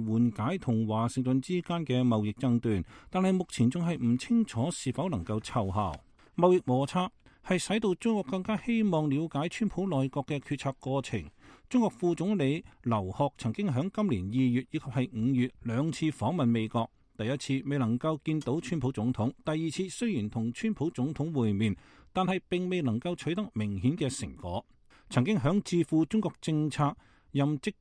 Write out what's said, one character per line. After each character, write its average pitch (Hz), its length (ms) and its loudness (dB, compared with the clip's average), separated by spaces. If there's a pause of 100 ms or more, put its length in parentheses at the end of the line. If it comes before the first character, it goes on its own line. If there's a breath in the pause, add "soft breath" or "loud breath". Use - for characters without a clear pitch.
緩 113 320 4
解 135 220 0
同 113 300 2
華 110 200 0
盛 131 160 -2
頓 127 180 2
之 180 200 -2
間 170 240 -2
嘅 127 180 2
貿 113 220 4
易 107 80 0
爭 120 260 2
端， 110 240 2 (280 loud breath)
但 185 120 0
係 185 80 4
目 185 200 2
前 120 180 4
仲 170 180 0
係 170 160 0
唔 120 140 4
清 233 260 2
楚 139 280 -2
是 - 200 -6
否 165 200 -2
能 101 120 -2
夠 107 180 -4
奏 98 300 -2
效。 92 240 -2 (400 soft breath)
貿 180 220 6
易 - 80 0
摩 131 220 0
擦 180 240 -2 (340 soft breath)
係 185 140 0
使 208 220 -2
到 202 160 2
中 226 180 0
國 202 80 0
更 185 220 -4
加 214 120 -2
希 226 280 0
望 156 260 2
了 151 180 0
解 147 200 -2
川 208 200 -2
普 190 200 -2
內 135 200 2
閣 143 180 -4
嘅 143 120 -4
決 139 220 -6
策 135 180 -4
過 135 240 -2
程。 98 220 -6 (440 loud breath)
中 247 120 2
國 214 100 2
副 175 240 0
總 196 240 0
理 147 260 0 (180 soft breath)
劉 104 280 0
鶴 143 260 0
曾 - 160 -2
經 208 140 -2
響 156 260 0
今 214 160 0
年 95 160 0
二 123 300 2
月 127 160 -2
以 156 80 -4
及 - 60 -8
係 123 280 -2
五 120 220 0
月 127 160 2 (120)
兩 123 280 -2
次 - 160 -2
訪 151 280 -2
問 147 120 2
美 117 220 2
國， - 200 -2 (300)
第 107 80 -4
一 135 100 -2
次 135 320 -4
未 143 100 0
能 120 200 2
夠 160 260 -2
見 156 140 0
到 139 220 -2
川 - 180 -4
普 131 140 0
總 110 200 0
統， 113 200 0 (120)
第 160 60 -2 (140)
二 160 60 -2
次 185 180 -4
雖 226 260 -2
然 208 160 -2
同 226 220 -2
川 220 200 -2
普 165 180 -2
總 139 220 -2
統 160 240 -4
會 113 160 2
面， 101 220 2 (380 loud breath)
但 185 120 2
係 185 240 0
並 180 200 -2
未 180 120 0
能 120 200 0
夠 175 160 -4
取 160 180 -4
得 208 180 -2
明 104 280 -2
顯 135 160 2
嘅 180 120 -2
成 165 280 -6
果。 90 280 -6 (460 soft breath)
曾 151 120 4
經 214 160 2
響 165 240 2
智 170 220 2
庫 160 220 2
中 220 160 2
國 170 180 -2
政 151 300 0
策 147 260 0 (360 soft breath)
任 143 260 2
職 208 220 -4